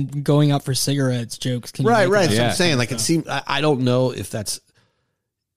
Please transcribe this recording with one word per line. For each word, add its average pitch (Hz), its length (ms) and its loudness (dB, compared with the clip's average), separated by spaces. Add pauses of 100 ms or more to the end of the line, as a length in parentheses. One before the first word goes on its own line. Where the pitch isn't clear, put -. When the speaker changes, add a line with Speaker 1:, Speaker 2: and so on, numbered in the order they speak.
(240)
Speaker 1:
going 147 280 4
out 143 120 0
for 135 100 -4
cigarettes 127 640 -2
jokes 123 340 -6
can - 140 -4
you 220 60 4
Speaker 2:
Right, 214 140 4
Speaker 1:
make 185 80 2
Speaker 2:
right. 208 120 4
Speaker 1:
about - 40 2
Speaker 2:
That's 107 100 2
what 120 40 2
Speaker 3:
Yeah. 120 60 2
Speaker 2:
I'm - 60 -2
saying. 170 240 2
Like, 117 120 -2
it 117 80 -4
seems, 165 280 0
I, 135 180 -6
I 139 160 -2
don't 147 200 2
know 127 280 2
if - 220 -8
that's - 280 -8 (960)